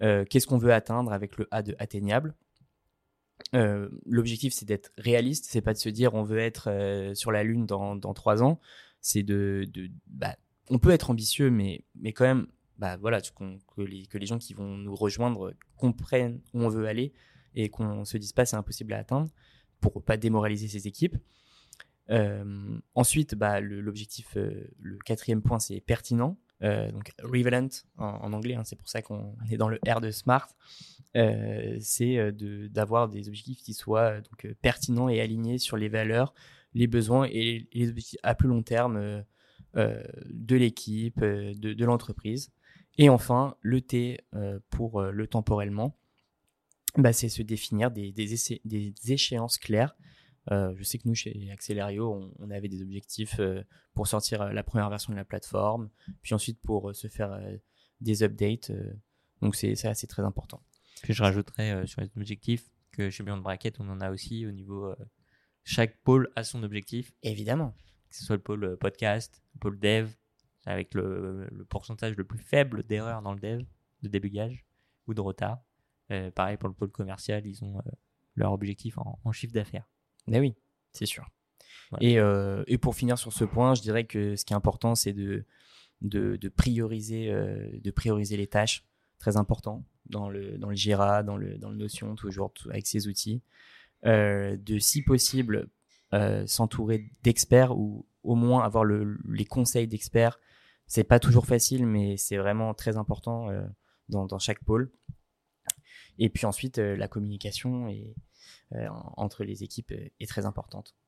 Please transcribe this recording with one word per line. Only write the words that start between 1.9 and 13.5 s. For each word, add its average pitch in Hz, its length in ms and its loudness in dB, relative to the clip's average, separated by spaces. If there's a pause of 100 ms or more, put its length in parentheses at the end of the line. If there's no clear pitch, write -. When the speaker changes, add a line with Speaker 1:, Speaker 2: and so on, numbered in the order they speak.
Speaker 1:
Euh, 104 340 2 (160)
l'objectif, 117 480 2
c'est - 140 -8
d'être 104 320 -2
réaliste, 120 500 2
c'est 117 120 0
pas 110 140 0
de - 40 -8
se - 100 -4
dire 110 260 2
on 107 100 0
veut 110 140 0
être, 113 300 -2
euh, 98 460 -2
sur - 160 -4
la 107 140 2
Lune 113 220 0
dans, 101 280 -2
dans 98 200 -6
trois 110 280 2
ans. 156 160 6 (420)
C'est - 220 0
de, 98 500 0
de, 92 180 -10 (180)
bah, - 280 -8 (340)
on 127 100 4
peut 185 100 10
être 165 200 6
ambitieux, 117 400 4
mais, 98 340 2 (100)
mais 110 180 -6
quand 127 120 4
même, 127 220 4 (320)
bah, 92 180 -4
voilà, 104 240 0 (140)
qu'on, 95 240 -12 (180)